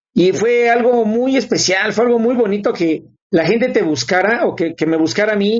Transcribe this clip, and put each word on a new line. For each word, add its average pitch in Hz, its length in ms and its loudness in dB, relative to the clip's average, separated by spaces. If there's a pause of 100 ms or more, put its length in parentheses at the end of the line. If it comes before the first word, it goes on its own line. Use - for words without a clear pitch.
(140)
y 185 180 4
fue 233 380 0
algo 240 360 2
muy 247 320 0
especial, 196 540 -2
fue 214 140 0
algo 240 140 2
muy 240 160 0
bonito 208 360 0
que 165 340 -2 (260)
la 165 160 2
gente 240 220 0
te 226 120 0
buscara 185 640 0
o 175 100 -2
que, 165 200 -4
que 160 100 -4
me 160 100 0
buscara 202 380 0
a 202 40 -2
mí 208 220 0